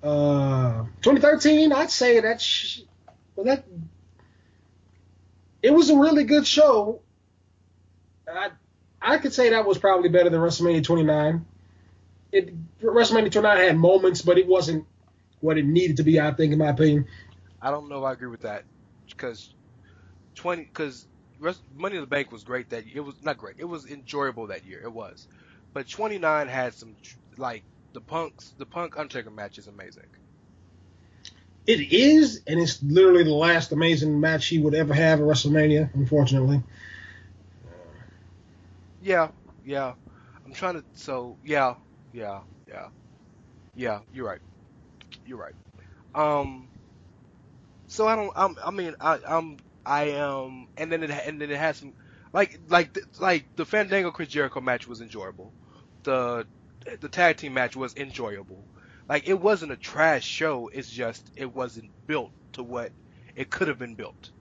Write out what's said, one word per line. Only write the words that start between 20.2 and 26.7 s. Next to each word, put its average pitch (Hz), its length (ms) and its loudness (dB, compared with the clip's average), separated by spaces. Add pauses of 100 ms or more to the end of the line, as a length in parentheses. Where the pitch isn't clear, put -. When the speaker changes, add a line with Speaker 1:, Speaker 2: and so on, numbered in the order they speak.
Speaker 2:
twenty, 175 300 -8
'cause 139 420 -10 (320)
Res-, 175 220 -8 (120)
Money 185 220 -8
in 170 60 -8
the 139 60 -14
Bank 139 220 -4
was 113 140 -20
great 123 280 -10
that 117 140 -12
year. 110 120 -16
It 147 80 -10
was 139 160 -18
not 147 160 -6
great. - 200 -20
It 151 80 -16
was 165 240 -14
enjoyable 131 580 -8
that 92 180 -14
year. 92 180 -20
It 117 80 -16
was. 110 360 -20 (460)
But 135 140 -12
twenty-nine 165 600 -4
had 127 240 -6